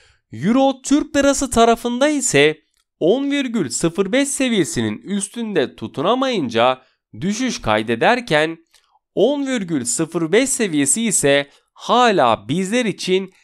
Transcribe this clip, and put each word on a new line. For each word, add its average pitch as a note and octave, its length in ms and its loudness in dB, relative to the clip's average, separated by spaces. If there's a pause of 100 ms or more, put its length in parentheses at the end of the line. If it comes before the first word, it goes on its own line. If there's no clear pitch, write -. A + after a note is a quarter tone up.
(320)
Euro C4 500 0
Türk D4+ 340 0
lirası C#4 340 2
tarafında A#3+ 600 2
ise D3+ 520 2 (380)
on C4+ 320 0
virgül A#3 380 -2
sıfır F#3 420 -2
beş C#4 160 2
seviyesinin D#3 680 -2
üstünde G3 800 -4
tutunamayınca C#3 1080 0 (400)
düşüş G#3+ 400 -4
kaydederken, B2 960 0 (580)
on C#4 320 2
virgül E3+ 380 -4
sıfır D#3+ 460 -4
beş C4 180 2
seviyesi D#3+ 520 0
ise C#3+ 480 0 (240)
hala E3+ 720 2
bizler F#3+ 380 -2
için F#3 480 -2 (100)